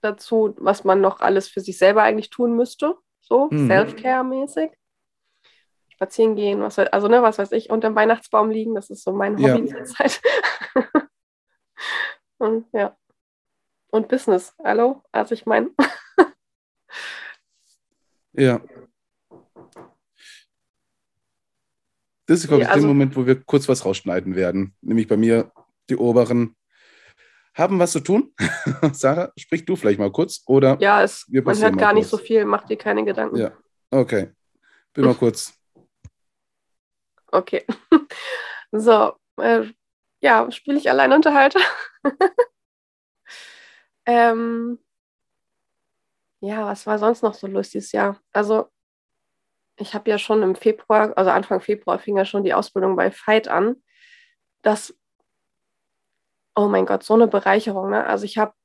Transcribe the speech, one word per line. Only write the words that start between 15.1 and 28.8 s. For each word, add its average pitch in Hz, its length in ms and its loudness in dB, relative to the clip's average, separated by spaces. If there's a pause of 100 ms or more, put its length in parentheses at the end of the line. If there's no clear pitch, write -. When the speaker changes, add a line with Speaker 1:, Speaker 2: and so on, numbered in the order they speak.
Speaker 1:
Also 214 220 -2
ich 226 100 -16
mein. 220 240 0 (100)
<laughs> - 560 2 (2000)
Speaker 2:
Ja. 131 260 2 (3750)
Das 165 140 2
ist, 156 80 -10
glaub 143 120 6
Speaker 1:
Ja, - 60 0
Speaker 2:
ich, - 20 -4
der - 60 4
Speaker 1:
also 147 120 4
Speaker 2:
Moment, 139 300 2
wo 127 100 0
wir 131 160 2
kurz 139 260 0
was 127 160 0
rausschneiden 92 520 -4
werden. 95 440 -2
Nämlich 110 280 -2
bei 107 80 0
mir, 113 340 2 (380)
die 127 80 -2
Oberen 120 580 0 (1000)
haben 190 260 0
was 175 120 0
zu 160 80 -2
tun. 202 380 0
<laughs> - 540 -2